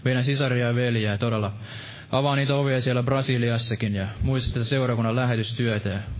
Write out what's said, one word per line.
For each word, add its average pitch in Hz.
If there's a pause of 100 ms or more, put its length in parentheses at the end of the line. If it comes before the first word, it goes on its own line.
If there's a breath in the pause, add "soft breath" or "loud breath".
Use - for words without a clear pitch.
meidän 127
sisaria 131
ja 120
veljiä 117
ja 101
todella 107 (600 loud breath)
avaa 139
niitä 139
ovia 135
siellä 123
Brasiliassakin 117
ja 95 (160)
muista 131
tätä 120
seurakunnan 120
lähetystyötä 113
ja 95 (220)